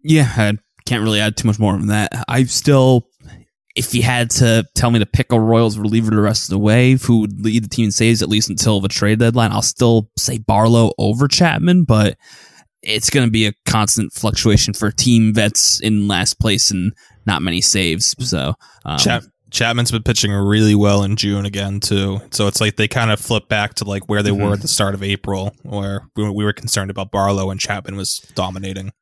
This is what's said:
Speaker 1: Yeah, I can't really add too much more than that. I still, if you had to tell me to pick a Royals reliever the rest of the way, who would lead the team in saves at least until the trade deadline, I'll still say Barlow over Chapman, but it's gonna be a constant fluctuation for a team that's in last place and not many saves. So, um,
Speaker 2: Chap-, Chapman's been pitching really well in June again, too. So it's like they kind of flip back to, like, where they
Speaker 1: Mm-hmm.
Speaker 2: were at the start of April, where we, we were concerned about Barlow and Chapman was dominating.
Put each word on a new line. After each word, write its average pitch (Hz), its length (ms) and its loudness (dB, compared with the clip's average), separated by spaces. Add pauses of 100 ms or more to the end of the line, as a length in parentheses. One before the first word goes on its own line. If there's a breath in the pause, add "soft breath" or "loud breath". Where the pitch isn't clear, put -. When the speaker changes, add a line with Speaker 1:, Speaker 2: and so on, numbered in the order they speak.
Speaker 1:
Yeah, 151 320 4
I 107 200 0 (320)
can't 117 160 -2
really 107 180 0
add 107 160 -2
too - 100 -4
much 107 120 2
more 101 180 2
than 104 120 -2
that. 107 400 -2
I 127 160 2
still, 131 640 2 (680 loud breath)
if 113 180 -4
you 120 80 2
had 120 280 0
to 117 340 2 (100)
tell 120 160 0
me 117 100 4
to 104 60 0
pick - 240 -2
a 120 80 2
Royals 113 380 2
reliever 110 360 0
the 107 100 2
rest 104 220 0
of - 60 -10
the 95 80 0
way, 120 360 4
who 120 260 2
would 101 220 -4
lead 110 220 0
the 98 40 -10
team - 160 -2
in 104 80 0
saves 113 300 2
at 80 80 -4
least 107 180 0
until 101 320 0
the 98 80 -2
trade 107 300 0
deadline, 117 340 2
I'll 104 80 -2
still 117 560 2
say 123 220 -4
Barlow 110 580 2
over 113 320 0
Chapman, 175 560 2
but 107 320 2 (640 loud breath)
it's 107 300 -2
gonna 123 200 2
be 110 160 2
a 104 60 -2 (140)
constant 107 480 0
fluctuation 104 580 0
for 104 160 -4
a 107 60 -6
team 113 400 2
that's 104 460 0
in 104 280 0
last 95 320 -2
place 110 300 0
and 95 220 -4 (340 soft breath)
not 87 160 -2
many 87 180 -2
saves. 87 600 -2
So, 78 340 -4 (300 soft breath)
um, 73 140 -6
Speaker 2:
Chap-, - 260 -2 (260)
Chapman's 117 400 -2
been 113 120 -2
pitching 104 300 0
really 104 420 4
well 101 300 4
in 101 120 -2
June 101 300 -2
again, 101 340 -6
too. 98 400 -2 (100)
So 104 160 -2
it's - 140 -2
like 107 160 -2
they 107 120 -2
kind 113 220 0
of 104 100 0
flip - 280 -4
back 104 260 -2
to, - 100 -6
like, 98 240 -8
where 104 140 0
they 101 80 0
Speaker 1:
Mm-hmm. 101 120 0
Speaker 2:
were 101 120 0
at 98 80 -6
the - 60 -6
start 101 260 -2
of 98 80 -10
April, 98 600 -6
where 98 400 -8 (140)
we, 104 140 -2
we 104 140 -4
were 104 80 -4
concerned 98 380 -6
about 95 200 -10
Barlow 98 400 -2
and 95 100 -10
Chapman 98 360 -8
was 95 220 -8 (160)
dominating. 95 680 -8